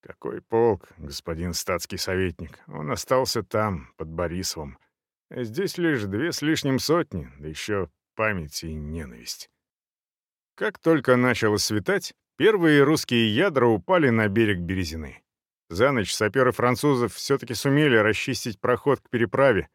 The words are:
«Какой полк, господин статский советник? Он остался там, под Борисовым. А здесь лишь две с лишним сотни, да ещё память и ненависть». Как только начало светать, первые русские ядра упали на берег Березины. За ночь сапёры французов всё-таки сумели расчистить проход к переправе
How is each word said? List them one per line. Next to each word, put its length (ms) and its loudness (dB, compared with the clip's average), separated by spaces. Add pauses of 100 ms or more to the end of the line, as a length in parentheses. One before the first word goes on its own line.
«Какой 400 -12
полк, 460 2 (100)
господин 560 -8
статский 440 -4
советник? 680 -4
Он 240 -10
остался 520 -2
там, 540 -4
под 100 -12
Борисовым. 720 -8 (520)
А 140 -8
здесь 340 -6
лишь 260 0
две 280 -4
с 100 -6
лишним 380 0
сотни, 500 -2 (100)
да 100 -12
ещё 400 -4 (260)
память 480 -4
и 100 -10
ненависть». 760 -12 (1040)
Как 240 -4
только 380 4
начало 400 2
светать, 560 -2 (240)
первые 460 6
русские 520 2
ядра 320 2
упали 420 2
на 200 2
берег 300 2
Березины. 640 -6 (480)
За 220 2
ночь 220 -2
сапёры 400 2
французов 600 0
всё-таки 400 -4
сумели 440 2
расчистить 640 0
проход 400 0
к 80 -20
переправе 640 2